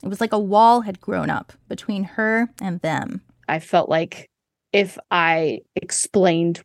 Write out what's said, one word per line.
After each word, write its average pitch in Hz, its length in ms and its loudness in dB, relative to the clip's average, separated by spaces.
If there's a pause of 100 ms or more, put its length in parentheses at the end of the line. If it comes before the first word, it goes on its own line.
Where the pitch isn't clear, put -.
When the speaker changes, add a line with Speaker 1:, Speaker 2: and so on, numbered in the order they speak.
Speaker 1:
It - 60 -10
was 196 120 -8
like 226 140 -2
a 208 40 0
wall 220 440 4
had 202 180 -10
grown 185 300 -4
up - 240 -8 (120)
between - 380 -8
her 220 460 -2 (100)
and 180 200 -6
them. 160 420 -6 (260)
Speaker 2:
I 160 100 -4
felt 165 300 0
like 160 400 -4 (420)
if 196 280 0 (120)
I 165 500 2 (160)
explained 170 880 0